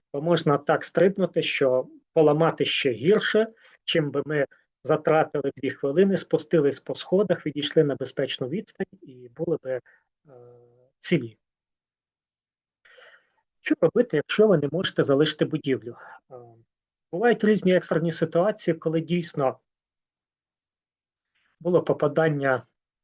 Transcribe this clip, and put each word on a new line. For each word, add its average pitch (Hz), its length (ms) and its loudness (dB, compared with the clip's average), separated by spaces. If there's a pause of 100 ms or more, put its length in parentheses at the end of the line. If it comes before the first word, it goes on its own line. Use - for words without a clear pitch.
(120)
бо 143 100 -6
можна 160 360 2
так - 260 -2
стрибнути, 180 580 0
що 131 460 0 (260)
поламати 151 500 4
ще - 260 -2
гірше, 190 560 0 (380)
чим 151 260 -2
би 139 160 -4
ми 147 200 -2 (380)
затратили 151 720 0
дві 135 140 -6
хвилини, 175 460 2
спустились 156 640 0
по - 140 -10
сходах, 185 520 -2
відійшли 147 380 0
на 143 100 -2
безпечну 131 540 -6
відстань 202 380 -8 (160)
і 123 340 -20
були 160 260 -4
би, 131 80 -8
е, 127 100 -4 (1200)
цілі. 123 380 -4 (2250)
Що - 200 -2
робити, 180 360 0
якщо 208 320 2
ви 180 100 4
не 143 140 -2
можете - 300 -2
залишити 139 420 2
будівлю? 120 520 -4 (340)
Е, 131 40 -18 (760)
бувають 220 320 0
різні 185 320 4
екстрені 165 360 -2
ситуації, 170 640 -2
коли 165 260 -4
дійсно 147 580 -4 (2000)
було 165 220 2
попадання 143 840 0 (380)